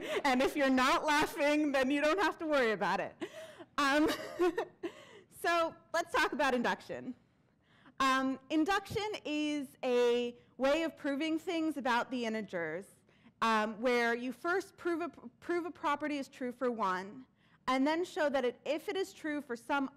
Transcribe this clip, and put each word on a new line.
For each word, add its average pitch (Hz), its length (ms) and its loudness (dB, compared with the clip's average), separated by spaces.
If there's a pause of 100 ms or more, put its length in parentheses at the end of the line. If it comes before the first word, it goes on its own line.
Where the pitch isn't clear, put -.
(120)
<laughs> 508 120 -2
and 254 180 2
if - 140 2
you're 277 140 2
not 262 360 4
laughing, 302 680 2
then 262 200 2
you 285 100 2
don't 311 200 2
have 311 180 0
to 339 60 -6
worry 269 260 4
about 190 280 0
it. 147 140 -6 (640)
Um, 294 300 4 (320)
<laughs> 349 100 4 (920)
so 339 320 2 (200)
let's 339 200 -2
talk 392 180 2
about 262 220 2
induction. 190 600 -2 (880)
Um, 262 400 0 (100)
induction 392 580 2 (180)
is 294 420 -2 (160)
a 240 520 2 (220)
way 285 260 2
of 320 140 -4
proving 302 400 -2
things 320 400 -2
about 240 340 0
the 240 140 -2
integers, 190 600 -4 (560)
um, 220 380 2
where 240 360 2
you 247 160 -4
first 349 460 -4
prove 339 240 -2
a, 339 80 -4 (300)
prove 339 260 -2
a 349 60 -8
property 294 460 -2
is 269 100 -6
true 247 240 -8
for 247 200 -2
one, 190 520 -4 (440)
and 262 180 2
then 330 200 2
show 311 240 0
that 247 160 2
it, 240 200 -2
if 311 220 -4
it 403 80 -4
is 381 180 -4
true 294 280 -6
for - 140 -8
some 277 420 -2